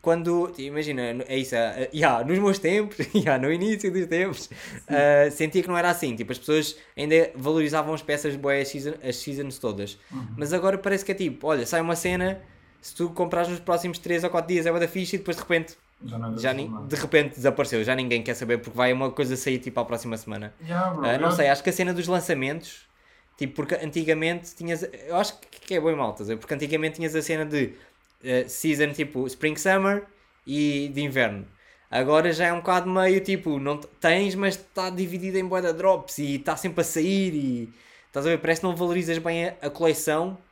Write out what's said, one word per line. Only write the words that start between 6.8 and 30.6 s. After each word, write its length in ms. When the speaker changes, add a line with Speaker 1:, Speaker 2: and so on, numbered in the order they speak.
Speaker 1:
ainda 380
valorizavam 580
as 100
peças 320
bué, 280
as 60
season, 260
as 100
seasons 420
todas. 400
Speaker 2:
Uhum. 160
Speaker 1:
Mas 160
agora 240
parece 260
que 80
é 20
tipo, 340
olha, 180
sai 160
uma 140
cena, 440
se 140
tu 160
comprares 400
nos 100
próximos 380
três 260
ou 60
quatro 220
dias 120
é 60
bué 100
da 80
fixe 280
e 20
depois 180
de 60
repente 340
Speaker 2:
Já 140
não 100
é 100
Speaker 1:
já 140
Speaker 2:
dessa 20
Speaker 1:
ni-, 140
Speaker 2:
semana. 180
Speaker 1:
de 100
repente 380
desapareceu, 480
já 140
ninguém 260
quer 120
saber 240
porque 180
vai 160
uma 180
coisa 260
sair 220
tipo 220
à 40
próxima 320
semana. 460
Speaker 2:
Yeah, 300
bro, 140
Speaker 1:
Ah, 120
não 100
Speaker 2:
eu 40
Speaker 1:
sei, 160
acho 160
que 60
a 20
cena 200
dos 140
lançamentos, 800
tipo, 180
porque 200
antigamente 800
tinhas, 300
eu 80
acho 240
que 340
é 60
bom 100
e 60
mal, 160
estás 180
a 40
ver? 40
Porque 160
antigamente 420
tinhas 200
a 60
cena 220
de, 280
eh, 260
season 440
tipo 340
Spring 300
Summer 480
e 480